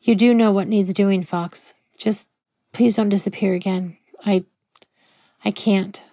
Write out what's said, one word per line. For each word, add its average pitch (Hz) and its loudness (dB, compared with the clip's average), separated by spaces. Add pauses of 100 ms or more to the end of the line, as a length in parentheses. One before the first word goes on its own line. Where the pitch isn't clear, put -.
"You 233 2
do 233 4
know 226 4
what 196 0
needs 196 0
doing, 196 2
Fox. - -8 (220)
Just - -4 (440)
please 233 2
don't 214 0
disappear 196 -2
again. 185 -4 (280)
I, 185 2 (1000)
I 214 0
can't." 196 -2 (100)